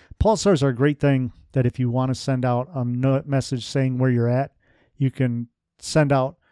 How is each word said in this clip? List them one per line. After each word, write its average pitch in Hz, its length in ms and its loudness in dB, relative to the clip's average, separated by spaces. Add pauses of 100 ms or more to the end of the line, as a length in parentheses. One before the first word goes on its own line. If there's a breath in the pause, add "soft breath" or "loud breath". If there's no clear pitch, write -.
(200 soft breath)
pulsars 196 420 2
are 139 60 2
a 127 60 0
great 139 260 0
thing 131 320 0 (200)
that 131 140 0
if 120 120 -2
you 123 120 0
wanna 127 240 -2
send 127 300 -4
out 123 300 -2
a 131 100 -4
no-, 131 420 0
message 135 380 -4
saying 131 340 -2
where 127 120 2
you're 120 180 2
at, 131 240 -2 (440)
you 135 140 0
can 120 380 -2 (300)
send 147 340 0
out 135 240 0 (160)